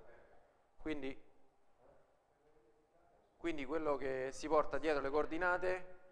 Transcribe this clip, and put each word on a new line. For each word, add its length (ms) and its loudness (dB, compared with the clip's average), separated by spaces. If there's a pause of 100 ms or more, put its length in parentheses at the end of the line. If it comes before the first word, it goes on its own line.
(760)
Quindi, 500 -4 (2000)
quindi 300 -2
quello 320 0
che 340 -2
si 160 -6
porta 300 4
dietro 240 2
le 80 0
coordinate 880 0 (140)